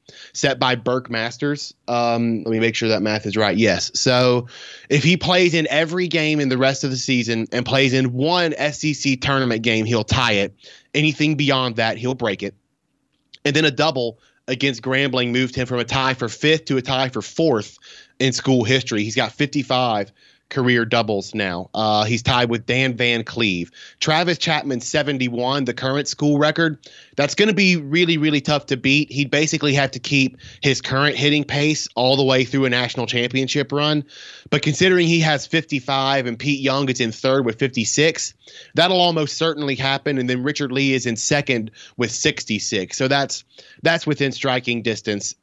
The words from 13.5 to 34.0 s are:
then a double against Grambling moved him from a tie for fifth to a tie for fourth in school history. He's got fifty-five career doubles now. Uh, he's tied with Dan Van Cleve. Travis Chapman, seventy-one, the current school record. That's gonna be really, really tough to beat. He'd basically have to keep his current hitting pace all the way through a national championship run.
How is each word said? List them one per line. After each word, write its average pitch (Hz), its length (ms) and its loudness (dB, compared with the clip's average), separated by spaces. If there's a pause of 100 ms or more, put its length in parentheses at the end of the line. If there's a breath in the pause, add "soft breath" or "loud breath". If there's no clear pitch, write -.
then 156 100 4
a 147 60 2
double 131 480 -2 (280 soft breath)
against 127 360 -2
Grambling 131 480 0
moved 127 240 0
him 127 100 -2
from 123 140 -4
a 117 60 -2
tie 135 280 0
for 123 160 -6
fifth 156 360 0
to 135 120 0
a 127 40 -2
tie 131 280 -2
for 107 140 -6
fourth 135 560 0 (400 loud breath)
in 127 140 2
school 127 320 2
history. 123 380 0
He's 107 120 -8
got 120 160 0
fifty-five 127 800 -2 (380 soft breath)
career 123 360 2
doubles 110 480 0
now. 92 400 -4
Uh, 107 320 2
he's 113 160 -2
tied 123 300 2
with 117 160 -4
Dan 127 280 0
Van 117 280 0
Cleve. 98 480 -2 (280 loud breath)
Travis 165 380 0
Chapman, 143 420 -2
seventy-one, 131 840 -2
the 117 80 -2
current 131 340 -4
school 147 300 0
record. 156 400 2 (380 loud breath)
That's 143 180 0
gonna 214 180 4
be 185 260 4
really, 165 420 0
really 147 220 2
tough 147 260 0
to 135 100 -2
beat. 139 340 0
He'd 131 200 -4
basically 147 420 0
have 139 180 2
to 131 80 -10
keep 135 380 0 (240 loud breath)
his 135 200 2
current 135 340 0
hitting 147 300 2
pace 143 500 -2
all 127 200 2
the 139 80 2
way 131 200 4
through 135 220 0
a 127 40 2
national 123 380 -2
championship 123 640 -2
run. 147 320 0 (480 loud breath)